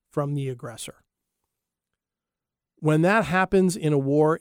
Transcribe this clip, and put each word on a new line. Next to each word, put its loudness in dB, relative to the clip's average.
from -4
the -4
aggressor. -14
When 2
that 2
happens 0
in 0
a 2
war, 2